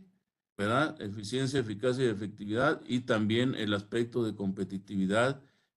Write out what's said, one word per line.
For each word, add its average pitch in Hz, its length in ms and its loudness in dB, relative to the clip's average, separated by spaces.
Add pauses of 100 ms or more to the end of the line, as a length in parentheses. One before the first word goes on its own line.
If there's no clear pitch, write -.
(560)
¿verdad? 120 460 0
Eficiencia, 123 580 -2
eficacia 123 440 0
y 120 40 4
efectividad, 107 800 0
y 123 140 0
también 120 560 2
el 104 180 0
aspecto 117 500 -2
de 104 100 -2
competitividad 98 1080 0 (340)